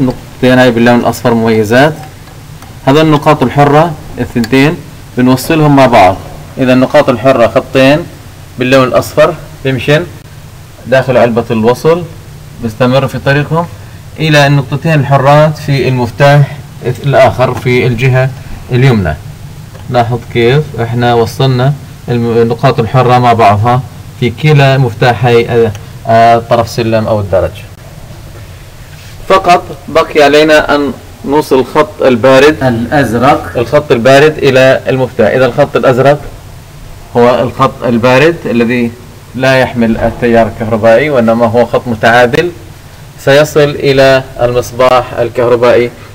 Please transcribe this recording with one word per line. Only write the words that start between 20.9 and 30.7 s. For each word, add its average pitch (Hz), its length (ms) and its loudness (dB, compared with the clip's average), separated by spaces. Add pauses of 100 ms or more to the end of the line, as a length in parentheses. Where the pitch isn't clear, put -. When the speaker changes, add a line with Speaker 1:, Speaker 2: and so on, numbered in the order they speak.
Speaker 1:
وصلنا 127 580 0 (360)
الم-، 117 280 -2
النقاط 117 440 0
الحرة 123 380 2
مع 123 140 2
بعضها 110 480 2 (400)
في 123 100 -2
كلا 139 480 2
مفتاحي، 120 720 0
آه، 113 240 0 (340)
آه، 117 320 4
طرف 117 300 -2
سلم 113 380 -4
أو 110 140 -2
الدرج. 92 300 -2 (1800)
فقط 180 340 2 (260)
بقي 156 340 0
علينا 151 520 2